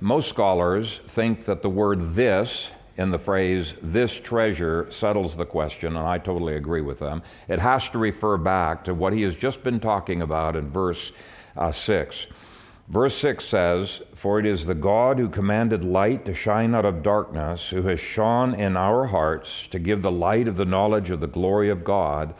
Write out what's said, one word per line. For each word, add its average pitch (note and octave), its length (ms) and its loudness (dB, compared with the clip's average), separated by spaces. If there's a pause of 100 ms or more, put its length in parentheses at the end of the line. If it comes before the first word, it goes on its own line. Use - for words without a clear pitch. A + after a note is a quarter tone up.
most A#2+ 280 0
scholars G2 760 2
think A2+ 420 -2
that G2 160 -2
the G#2 60 0
word F#2+ 460 0
"this" A2 560 0 (260)
in F#2+ 140 0
the F2 80 0
phrase, F#2 600 0
"this A2+ 380 0
treasure," F2+ 720 0
settles G2+ 460 0
the E2+ 100 -4
question, D#2+ 500 -4
and D#2+ 100 -4
I F2 120 0
totally E2+ 380 -4
agree D#2 240 -2
with C#2+ 180 -6
them. D2+ 240 -6 (240)
It F2+ 140 -2
has B2 300 2
to A#2 80 -4
refer G#2+ 380 0
back E2+ 480 0
to F2+ 100 -2
what F#2 180 0
he A2 100 0
has F2+ 140 0
just - 260 -4
been B2 160 0
talking G2 420 0
about D#2+ 360 0
in D2 120 -4
verse, F2 440 -2 (440)
uh, E2 140 0
six. - 560 -2 (640)
Verse B2 260 2
six - 300 -2
says, F2+ 580 2 (120)
"For G2+ 260 0
it G#2 60 2
is F#2 200 0
the F2+ 80 0
God A2 440 2
who A#2+ 100 0
commanded G#2 560 0
light G2 400 2
to F#2+ 100 -6
shine A2 400 2
out A2 100 2
of F2 200 0
darkness, E2+ 640 0
who F#2 120 -2
has F2+ 180 0
shone A#2 540 2
in G2 220 0
our G#2+ 300 2
hearts D#2 640 -2
to F#2 100 -6
give F#2+ 240 0
the F#2 80 2
light G2 380 2
of G2 80 -4
the G2 80 0
knowledge F#2+ 460 2
of E2+ 100 -2
the D#2+ 80 -4
glory G2 420 2
of F2+ 140 -2
God D#2 560 0